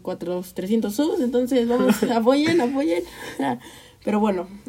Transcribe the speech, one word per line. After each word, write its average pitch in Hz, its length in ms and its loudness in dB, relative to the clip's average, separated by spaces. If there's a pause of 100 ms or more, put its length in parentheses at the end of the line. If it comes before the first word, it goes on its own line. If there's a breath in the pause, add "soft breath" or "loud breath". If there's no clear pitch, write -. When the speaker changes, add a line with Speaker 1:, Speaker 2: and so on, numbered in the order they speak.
Speaker 1:
cuatro, 180 400 -6 (120)
trescientos 208 420 -2
subs, 330 240 0
entonces 247 480 0
vamos, 247 340 2
Speaker 2:
<laughs> 233 100 0
Speaker 1:
apoyen, 285 480 4
apoyen. 294 440 0 (1000 loud breath)
Pero 208 160 2
bueno, 185 260 0 (220)